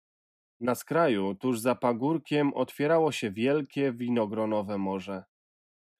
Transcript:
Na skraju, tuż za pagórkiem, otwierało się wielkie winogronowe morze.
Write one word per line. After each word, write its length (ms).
Na 160
skraju, 600
tuż 240
za 160
pagórkiem, 760
otwierało 580
się 200
wielkie 600
winogronowe 840
morze. 460